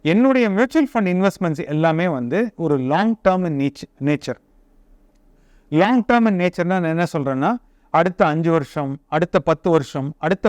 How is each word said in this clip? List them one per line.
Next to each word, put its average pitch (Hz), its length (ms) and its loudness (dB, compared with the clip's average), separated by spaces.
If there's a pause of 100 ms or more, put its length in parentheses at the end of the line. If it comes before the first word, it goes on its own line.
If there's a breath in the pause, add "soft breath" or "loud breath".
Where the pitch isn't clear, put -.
என்னுடைய 233 480 2
மியூச்சுவல் 254 440 0
ஃபண்ட் 214 120 0
இன்வெஸ்ட்மெண்ட்ஸ் 180 600 -2
எல்லாமே 160 420 0
வந்து 156 480 -4
ஒரு 156 200 0
லாங் 170 400 0 (120)
term 185 180 0
in 151 120 -4
nature, 139 460 -6
nature. 139 300 -2 (1400)
Long 208 420 2
term 233 160 4
in 190 100 0
நேச்சர்னா 180 420 -2
நான் 175 40 -2
என்ன 165 200 -2 (120)
சொல்றேன்னா, 139 400 -2 (340)
அடுத்த 175 360 2
அஞ்சு 160 240 0
வருஷம், 143 560 -2
அடுத்த 170 320 0
பத்து 165 320 -2
வருஷம், 147 480 -2
அடுத்த 185 300 0